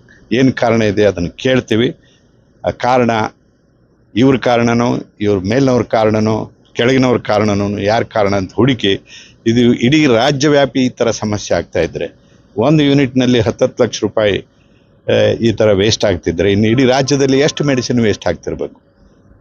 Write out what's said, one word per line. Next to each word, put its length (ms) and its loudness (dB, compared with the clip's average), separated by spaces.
ಏನು 220 2
ಕಾರಣ 280 0
ಇದೆ 240 0
ಅದನ್ನು 240 -2
ಕೇಳ್ತೀವಿ. 680 -2
ಆ 40 -4
ಕಾರಣ 420 0
ಇವ್ರ 220 2
ಕಾರಣನೋ, 580 0
ಇವ್ರ 180 0
ಮೇಲಿನವ್ರ 440 0
ಕಾರಣನೋ, 680 -2
ಕೆಳಗಿನವ್ರ 440 2
ಕಾರಣನೋ, 600 -2
ಯಾರ 260 0
ಕಾರಣ 320 -2
ಅಂತ 180 -6
ಹುಡುಕಿ, 480 0
ಇದು 120 2
ಇಡೀ 460 2
ರಾಜ್ಯವ್ಯಾಪಿ 720 2
ಈ 100 0
ಥರ 220 -2
ಸಮಸ್ಯೆ 460 -4
ಆಗ್ತಾ 240 -4
ಇದ್ರೆ, 360 -6
ಒಂದು 260 2
ಯೂನಿಟ್‌ನಲ್ಲಿ 560 2
ಹತ್ತತ್ತು 440 0
ಲಕ್ಷ 200 -4
ರೂಪಾಯಿ, 420 -2
ಆ, 220 2
ಈ 100 2
ಥರ 200 2
ವೇಸ್ಟ್ 340 0
ಆಗ್ತಿದ್ರೆ, 460 -2
ಇನ್ನು 160 2
ಇಡೀ 180 2
ರಾಜ್ಯದಲ್ಲಿ 540 0
ಎಷ್ಟು 240 -2
ಮೆಡಿಸಿನ್ 360 -2
ವೇಸ್ಟ್ 280 -2
ಆಗ್ತಿರ್ಬೇಕು? 540 -8